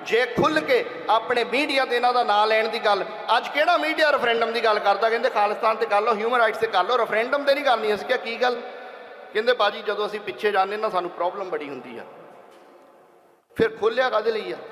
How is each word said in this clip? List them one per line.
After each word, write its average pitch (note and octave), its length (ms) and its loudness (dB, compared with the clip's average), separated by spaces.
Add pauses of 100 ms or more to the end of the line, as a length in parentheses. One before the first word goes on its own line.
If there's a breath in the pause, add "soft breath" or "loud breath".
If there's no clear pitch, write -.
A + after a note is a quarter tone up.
ਜੇ B3+ 220 2
ਖੁੱਲ੍ਹ D4+ 340 0
ਕੇ C4 260 2 (240)
ਆਪਣੇ A#3 340 2
ਮੀਡੀਆ C4+ 420 0
ਤੇ B3 100 -2
ਇਹਨਾਂ B3 180 2
ਦਾ A#3+ 100 2
ਨਾਂ G#3+ 240 2
ਲੈਣ A3 200 2
ਦੀ A3+ 120 -4
ਗੱਲ, G3 260 2 (320)
ਅੱਜ - 100 -2
ਕਿਹੜਾ D#4+ 300 2
ਮੀਡੀਆ D#4 340 2
ਰੈਫਰੈਂਡਮ A#3 420 0
ਦੀ A#3 100 -2
ਗੱਲ G#3+ 160 4
ਕਰਦਾ? G3+ 300 2
ਕਹਿੰਦੇ A#3 200 0
ਖਾਲਿਸਤਾਨ G#3+ 460 0
ਤੇ A3+ 100 -2
ਕਰ G#3 160 2
ਲਓ, A3+ 140 2
ਹਿਊਮਨ A#3 240 0
ਰਾਈਟਸ A3 180 2
ਤੇ A3 100 0
ਕਰ G3 160 2
ਲਓ, A#3+ 140 2
ਰੈਫਰੈਂਡਮ A#3+ 460 0
ਤੇ C#4 100 4
ਨਹੀਂ C#4+ 120 0
ਕਰਨੀ। A3 280 2
ਅਸੀਂ G3 120 -4
ਕਿਹਾ B3+ 120 0
ਕੀ A3+ 240 -4
ਗੱਲ? A#3+ 200 0 (720)
ਕਹਿੰਦੇ A#3 200 2
ਬਾਜੀ A3 280 0
ਜਦੋਂ G#3 260 -2
ਅਸੀਂ G#3 120 -6
ਪਿੱਛੇ G#3 320 -2
ਜਾਂਦੇ G3 260 0
ਨਾ A3 120 -2
ਸਾਨੂੰ F3 220 -2
ਪ੍ਰੋਬਲਮ F#3 380 -4
ਬੜੀ D3+ 200 -6
ਹੁੰਦੀ B2+ 280 -12
ਆ। G#2+ 40 -12 (1500)
ਫਿਰ A3 240 0
ਖੋਲ੍ਹਿਆ A#3+ 300 0
ਕਾਹਦੇ A3 220 0
ਲਈ G3+ 200 -4
ਆ? D#3+ 40 -6 (160)